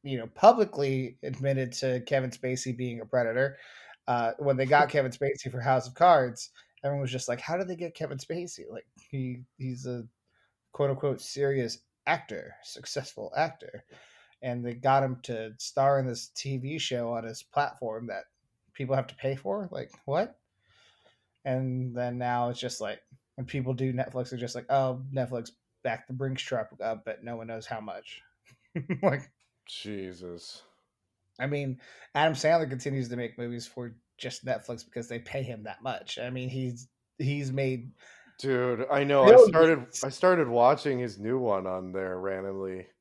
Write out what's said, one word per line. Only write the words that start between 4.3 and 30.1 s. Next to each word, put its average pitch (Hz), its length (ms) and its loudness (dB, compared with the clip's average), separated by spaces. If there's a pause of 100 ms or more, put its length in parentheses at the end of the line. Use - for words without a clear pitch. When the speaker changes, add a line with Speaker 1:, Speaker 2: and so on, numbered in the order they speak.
Speaker 1:
when 139 180 2
they 135 80 2
got 143 240 6
Speaker 2:
<laughs> - 0 -
Speaker 1:
Kevin 131 220 2
Spacey 139 400 -4
for 123 100 -6
House 131 260 2
of 127 60 -16
Cards, 147 560 6 (340)
everyone 143 180 -2
was 123 100 -4
just 127 160 -6
like, 120 140 -4
"How 165 160 -4
did 185 100 -4
they 180 80 -8
get 170 200 -8
Kevin 151 220 -6
Spacey? 165 520 -10
Like, 113 160 -14 (240)
he, 127 340 -6 (140)
he's 131 280 -8
a 120 200 -6 (640)
quote-unquote 139 500 -2
serious 135 580 -2 (280)
actor, - 560 -4
successful - 720 -12
actor." - 500 -4 (560)
And 123 240 -6
they 120 80 -6
got 135 300 4
him 127 200 -2
to 110 340 -8
star 139 420 2
in 131 60 0
this 117 300 -6
T 135 220 -6
V 139 200 -6
show 120 360 -4
on 117 100 -4
his 113 200 -12
platform 117 640 -4
that 98 180 -10 (480)
people 135 220 -2
have 131 120 -2
to - 80 -20
pay 135 200 -4
for? 190 360 -6
Like, - 200 -10 (140)
what? 175 320 -2 (1080)
And 127 500 -2
then 123 220 -4
now 120 320 0
it's 120 100 -6
just 120 220 -6
like, 104 180 -6 (380)
and 127 100 -8
people 131 260 -4
do 131 200 -2
Netflix 127 380 -4
are 127 60 -8
just 117 180 -8
like, 127 140 -10
"Oh, 131 320 0 (120)
Netflix 123 380 -4 (320)
backed - 240 -6
the 127 60 -10
Brinks 131 280 -4
truck, 113 280 -4 (120)
uh, 113 220 -2
but 110 200 -10
no 117 120 -10
one 113 120 -10
knows 113 180 -10
how 113 160 -8
much." - 400 -14 (540)
<laughs> 151 280 -4
Like, 143 280 2 (360)
Speaker 3:
Jesus. 92 960 -10 (760)